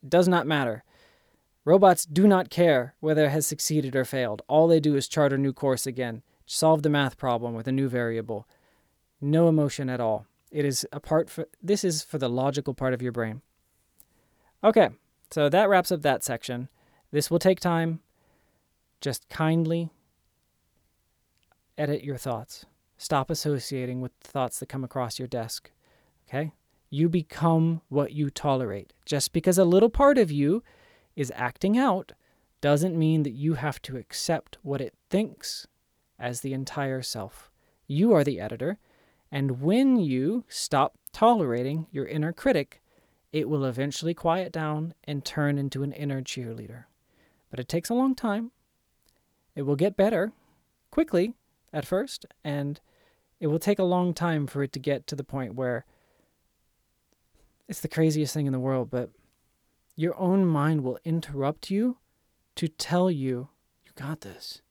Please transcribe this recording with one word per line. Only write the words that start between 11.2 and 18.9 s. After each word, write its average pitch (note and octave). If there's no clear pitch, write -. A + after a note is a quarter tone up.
for, -
this G3+
is D#3
for -
the C3
logical C3+
part C3
of A#2+
your B2
brain. A2+
Okay, G#3
so D3
that F#3+
wraps F#3
up E3
that C#3+
section. B2
This D3
will E3
take F#3+
time. E3